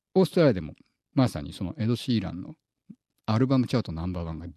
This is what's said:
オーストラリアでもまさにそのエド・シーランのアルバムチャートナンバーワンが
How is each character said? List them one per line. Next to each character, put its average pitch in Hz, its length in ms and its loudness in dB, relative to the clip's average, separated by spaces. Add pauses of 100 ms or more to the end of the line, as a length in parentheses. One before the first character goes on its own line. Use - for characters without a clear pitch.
(160)
オ 190 80 6
ー - 20 6
ス - 60 -8
ト 180 100 2
ラ 156 60 8
リ - 40 8
ア - 20 0
で 90 80 -2
も 78 120 -10 (400)
ま 131 140 4
さ 80 140 -4
に 80 120 -10
そ - 100 -8
の 90 140 -6
エ 110 80 -2
ド・ 117 100 2
シ 117 220 -2
ー 107 60 0
ラ 85 80 -6
ン 87 100 -10
の 156 140 -14 (680)
ア 110 120 2
ル 127 100 4
バ 135 100 2
ム 123 100 2
チ - 80 -2
ャ 120 40 2
ー - 20 0
ト - 100 -10
ナ 80 140 -6
ン 92 80 -4
バ 87 80 -6
ー - 20 -6
ワ 82 80 -6
ン 78 80 -8
が 82 180 -12